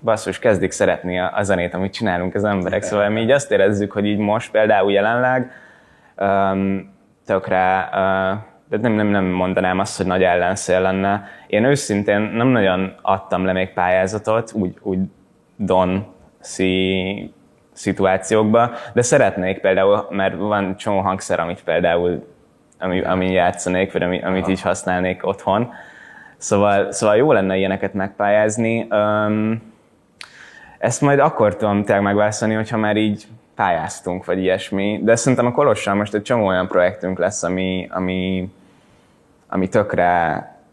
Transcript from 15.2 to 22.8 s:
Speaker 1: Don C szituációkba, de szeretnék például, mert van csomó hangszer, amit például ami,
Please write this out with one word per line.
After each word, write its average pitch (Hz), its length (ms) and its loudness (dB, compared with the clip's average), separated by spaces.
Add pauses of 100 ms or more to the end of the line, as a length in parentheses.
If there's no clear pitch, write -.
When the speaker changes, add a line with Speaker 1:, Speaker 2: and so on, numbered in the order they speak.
Speaker 1:
Don 92 500 0 (340)
C - 160 -16 (1160)
szituációkba, 107 960 2 (240)
de 123 80 4
szeretnék 98 580 2
például, 98 500 2
mert 95 260 -2
van 98 400 -2
csomó 101 240 -2
hangszer, 92 400 -2
amit 85 240 -6
például 87 600 0 (540)
ami, 92 220 -2